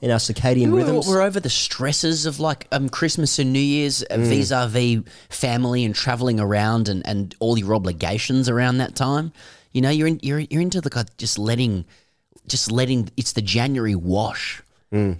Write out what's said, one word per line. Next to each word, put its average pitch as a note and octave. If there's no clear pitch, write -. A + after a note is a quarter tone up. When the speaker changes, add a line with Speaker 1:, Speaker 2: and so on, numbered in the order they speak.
Speaker 1:
in A#2+
our A2+
circadian B2+
Speaker 2:
Maybe A#2+
we're, B2
Speaker 1:
rhythms. -
Speaker 2:
we're F#3+
over G3
the D3+
stresses -
of, D3+
like, D#3
um, C#3
Christmas D#3
and C3
New C3+
Year's, C#3+
uh, -
Speaker 1:
Mm. A#2
Speaker 2:
vis-a-vis A#2+
family B2
and G#2
travelling A#2+
around G#2
and, F#2
and G2+
all A#2
your G2+
obligations G#2
around B2
that -
time. C#3+
You B2+
know, C3+
you're D#3
in, D#3+
you're, C#3+
you're D3+
into F3+
the, C#3
like, A#2+
just -
letting, A2
just -
letting, B2
it's -
the A2+
January A2+
wash. F2+
Speaker 1:
Mm. G2+